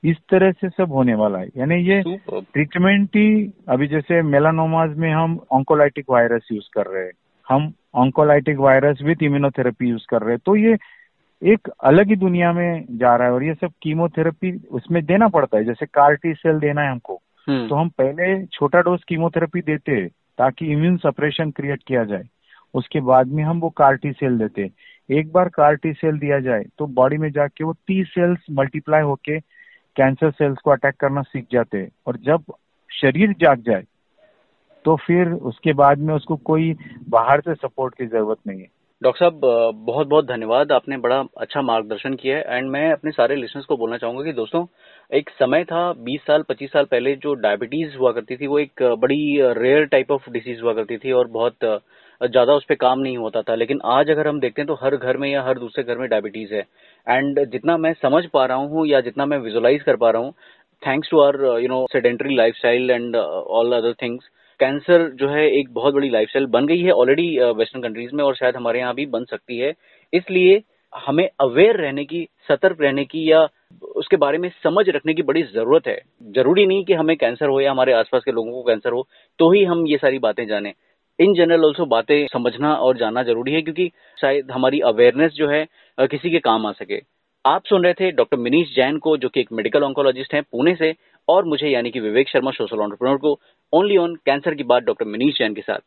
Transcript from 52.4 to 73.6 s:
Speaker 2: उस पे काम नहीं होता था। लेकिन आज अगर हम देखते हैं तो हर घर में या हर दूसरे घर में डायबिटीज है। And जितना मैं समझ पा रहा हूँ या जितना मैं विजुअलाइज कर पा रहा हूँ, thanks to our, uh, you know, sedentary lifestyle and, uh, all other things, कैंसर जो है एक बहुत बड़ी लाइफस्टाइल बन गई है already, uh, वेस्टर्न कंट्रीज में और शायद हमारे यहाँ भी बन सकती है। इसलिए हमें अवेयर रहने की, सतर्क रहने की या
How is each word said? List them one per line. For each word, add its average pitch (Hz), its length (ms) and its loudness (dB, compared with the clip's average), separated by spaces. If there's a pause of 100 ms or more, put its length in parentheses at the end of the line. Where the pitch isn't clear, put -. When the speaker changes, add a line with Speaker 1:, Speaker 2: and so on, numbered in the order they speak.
Speaker 2:
उस 143 120 2
पे 151 100 0
काम 127 240 0
नहीं 131 180 -4
होता 113 260 -6
था। 113 120 -4
लेकिन 117 300 -4
आज 139 260 2
अगर 151 180 0
हम 147 120 -4
देखते 131 220 -4
हैं 143 40 -6
तो 156 80 -4
हर 135 220 -2
घर 127 200 -4
में 139 140 -4
या 139 120 -2
हर 127 160 -2
दूसरे 120 260 -8
घर 120 140 -6
में 131 100 -6
डायबिटीज 107 440 -4
है। 104 120 -6 (460)
And 139 360 0
जितना 135 300 -2
मैं 160 160 -2
समझ 156 340 0
पा 139 200 0
रहा 127 100 -2
हूँ 151 300 -4
या 139 140 2
जितना 120 260 -6
मैं 143 120 -2
विजुअलाइज 117 440 0
कर 135 140 0
पा 113 140 2
रहा 113 120 0
हूँ, 139 120 -10 (540)
thanks 151 260 -4
to 156 60 6
our, 143 160 4
uh, 131 220 0
you 123 100 -2
know, 131 140 -2 (140)
sedentary 123 420 0
lifestyle 120 520 2
and, 120 180 0
uh, 92 340 -4 (120)
all 117 240 2
other 117 160 -2
things, 123 300 -10 (360)
कैंसर 147 500 2
जो 131 180 -4
है 151 220 2
एक 135 220 0
बहुत 127 220 0
बड़ी 139 140 0
लाइफस्टाइल 117 380 0
बन 123 200 0
गई 170 140 0
है 175 120 2
already, 143 460 2
uh, 120 200 2
वेस्टर्न 123 240 -4
कंट्रीज 120 320 -10
में 147 100 -2
और 135 100 0
शायद 127 220 -2
हमारे 120 220 -4
यहाँ 123 160 -6
भी 139 120 -8
बन 123 180 -8
सकती 117 340 -12
है। 139 160 -4 (380)
इसलिए 185 500 2 (440)
हमें 156 220 0 (120)
अवेयर 151 360 4
रहने 143 280 -6
की, 160 240 -10 (200)
सतर्क 175 320 2
रहने 139 240 0
की 156 280 -2
या 160 160 6 (480)